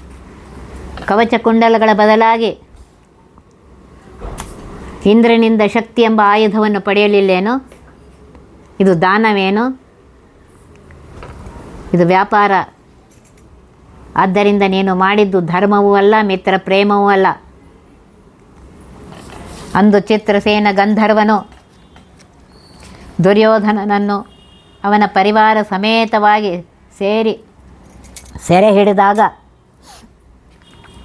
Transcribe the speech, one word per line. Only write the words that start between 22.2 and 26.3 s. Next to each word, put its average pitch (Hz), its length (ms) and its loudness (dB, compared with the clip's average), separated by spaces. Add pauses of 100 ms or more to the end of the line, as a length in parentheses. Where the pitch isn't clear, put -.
ದುರ್ಯೋಧನನನ್ನು 208 1080 0 (500)
ಅವನ 208 220 2
ಪರಿವಾರ 214 560 2
ಸಮೇತವಾಗಿ 208 1000 -2 (360)